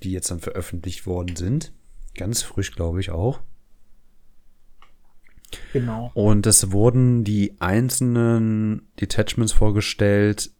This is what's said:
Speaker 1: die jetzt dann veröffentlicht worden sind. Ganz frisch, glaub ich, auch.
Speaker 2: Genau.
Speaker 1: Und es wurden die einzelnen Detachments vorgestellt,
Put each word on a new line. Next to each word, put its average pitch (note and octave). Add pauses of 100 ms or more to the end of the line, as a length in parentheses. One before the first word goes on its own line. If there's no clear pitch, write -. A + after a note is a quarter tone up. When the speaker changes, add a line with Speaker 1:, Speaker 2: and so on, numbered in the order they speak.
Speaker 1:
die F#2
jetzt F2+
dann E2+
veröffentlicht -
worden F2+
sind. G2+ (420)
Ganz G#2
frisch, -
glaub E2+
ich, F#2+
auch. F#2+ (2250)
Speaker 2:
Genau. A#2
Speaker 1:
Und G#2
es G2+
wurden A#2+
die G2+
einzelnen A2+ (140)
Detachments G#2+
vorgestellt, G#2